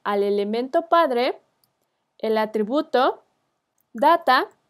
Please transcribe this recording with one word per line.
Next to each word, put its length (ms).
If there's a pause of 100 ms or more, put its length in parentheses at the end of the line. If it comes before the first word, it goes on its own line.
al 200
elemento 640
padre 540 (800)
el 180
atributo 840 (720)
Data 560 (200)